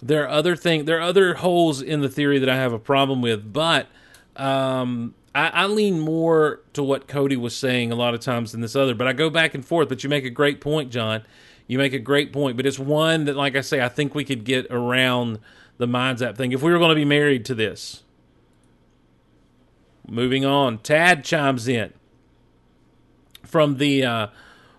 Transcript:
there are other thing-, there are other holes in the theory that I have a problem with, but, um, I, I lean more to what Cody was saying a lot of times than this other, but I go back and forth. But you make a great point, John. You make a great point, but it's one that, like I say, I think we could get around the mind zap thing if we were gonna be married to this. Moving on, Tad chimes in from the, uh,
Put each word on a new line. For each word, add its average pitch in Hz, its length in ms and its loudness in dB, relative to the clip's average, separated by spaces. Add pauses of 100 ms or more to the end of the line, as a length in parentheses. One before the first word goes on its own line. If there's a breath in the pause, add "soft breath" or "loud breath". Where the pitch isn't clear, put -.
there 147 220 0
are 127 60 -4
other 156 260 0
thing-, 160 300 0
there 165 120 0
are 165 40 -4
other 180 340 2
holes 170 460 2
in 151 200 -2
the 139 80 0
theory 143 300 2
that 131 100 2
I 127 60 2
have 127 180 -2
a 110 60 -6
problem 135 420 0
with, 110 320 -2
but, 151 340 0 (480 soft breath)
um, 131 800 -2 (220)
I, 156 140 0
I 175 160 0
lean 202 340 2
more 160 640 2 (120)
to 143 80 -2
what 135 260 -2
Cody 139 300 0
was 120 180 -6
saying 123 360 -2
a 117 40 -2
lot 120 200 0
of 113 60 -8
times 120 320 -4
than 117 80 -6
this 117 140 -6
other, 135 200 2
but 123 120 -2
I 131 60 0
go 156 160 0
back 160 240 0
and 135 100 -8
forth. 170 260 0
But 127 140 -6
you 139 60 -6
make 143 160 -2
a 123 60 -6
great 143 300 0
point, 147 300 -4
John. 110 320 -4 (440 soft breath)
You 123 100 -2
make 139 160 0
a 135 60 -4
great 143 340 0
point, 131 240 -2
but 127 80 -4
it's 131 140 -2
one 151 460 0
that, 139 100 -2
like 139 200 -2
I 139 60 2
say, 135 200 -2
I 123 80 0
think 147 260 -4
we 147 80 -2
could 123 220 -6
get 127 260 -2
around 123 680 0 (380 soft breath)
the 120 100 0
mind 123 320 -2
zap 113 180 -4
thing 127 160 -2
if 131 100 -2
we 170 80 4
were 175 80 4
gonna 165 160 6
be 151 100 2
married 147 400 4
to 131 100 -4
this. - 460 -4 (2000)
Moving 127 380 -2
on, 139 320 2
Tad 156 460 2
chimes 135 440 0
in 113 240 -2 (1500)
from 147 340 2
the, 139 280 2
uh, 113 220 -2 (520 loud breath)